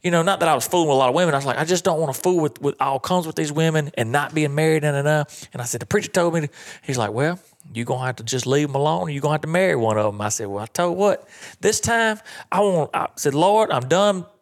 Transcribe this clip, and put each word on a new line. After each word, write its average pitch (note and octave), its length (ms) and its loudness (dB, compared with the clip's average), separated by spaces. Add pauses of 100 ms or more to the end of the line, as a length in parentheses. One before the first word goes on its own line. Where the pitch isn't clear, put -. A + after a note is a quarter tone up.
You F3+ 100 0
know, E3 100 4
not F#3+ 180 2
that E3 80 4
I D#3 60 4
was B2 120 0
fooling E3+ 220 2
with C#3 60 4
a C3 40 4
lot C3 100 4
of B2+ 80 2
women. E3+ 180 2
I C#3 40 2
was C3+ 80 -4
like, B2 120 0
"I D#3 60 0
just E3+ 200 0
don't E3+ 160 0
wanna C#3+ 140 -2
fool F3+ 260 2
with, D3+ 220 -2
with C#3+ 180 -2
all C3+ 200 0
comes F3+ 260 0
with D#3 100 -8
these D#3 160 -2
women D#3 460 0
and A#2 140 -2
not C#3+ 220 -2
being D3 200 0
married D#3 300 2
and D3 120 2
enough." D3 560 -2
And C3 80 -10
I A#2+ 40 -6
said, A#2+ 160 -6
"The - 60 -10
preacher G3 240 -2
told E3+ 240 2
me," E3 80 0
to, C#3+ 60 -6 (340)
he's C3 160 -4
like, G#2+ 140 0
"Well, D#3 280 -2 (340)
you A#2 100 -4
gonna B2+ 220 -4
have B2 100 -4
to A#2 80 -16
just A#2+ 220 -4
leave D3 220 2
'em C#3 80 -6
alone D#3 260 0
or E3 80 -4
you C#3 100 -6
gonna D3 140 0
have D3+ 60 -2
to D#3 80 -8
marry F3+ 260 2
one A2 240 0
of G#2+ 160 0
'em." G#2 60 -10
I G#2 80 -4
said, G#2 180 -6
"Well, G2+ 160 -6
I A2+ 40 -10
tell F3 240 -2
you - 20 -4
what, F#3+ 340 0 (340)
this G#3 200 0
time A3+ 400 0 (320)
I F#3 80 2
want," F3+ 340 2
I - 220 -2
said, C#3 180 -2
"Lord, G3+ 380 4
I'm C3 160 0
done F#3 380 2 (160)